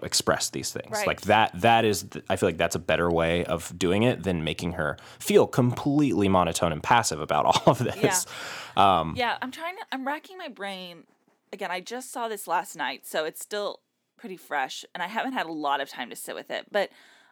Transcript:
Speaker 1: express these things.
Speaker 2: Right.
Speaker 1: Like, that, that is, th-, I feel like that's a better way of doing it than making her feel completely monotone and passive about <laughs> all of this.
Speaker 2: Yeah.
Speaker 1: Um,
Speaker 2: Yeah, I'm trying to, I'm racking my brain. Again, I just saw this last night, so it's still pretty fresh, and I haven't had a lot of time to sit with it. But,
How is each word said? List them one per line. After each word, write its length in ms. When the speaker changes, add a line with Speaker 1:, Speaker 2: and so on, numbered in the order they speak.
Speaker 1:
express 460
these 200
things. 220
Speaker 2:
Right. 140
Speaker 1:
Like, 160
that, 280
that 220
is, 200
th-, 240
I 80
feel 120
like 100
that's 180
a 20
better 320
way 360
of 300
doing 280
it 180
than 220
making 300
her 240
feel 280
completely 840
monotone 440
and 100
passive 380
about 260
<laughs> 40
all 160
of 120
this. 480
Speaker 2:
Yeah. 240
Speaker 1:
Um, 160
Speaker 2:
Yeah, 260
I'm 80
trying 280
to, 120
I'm 160
racking 320
my 100
brain. 560
Again, 180
I 100
just 320
saw 160
this 180
last 300
night, 300
so 180
it's 160
still 400
pretty 180
fresh, 480
and 80
I 40
haven't 260
had 140
a 60
lot 280
of 80
time 220
to 60
sit 180
with 160
it. 200
But, 200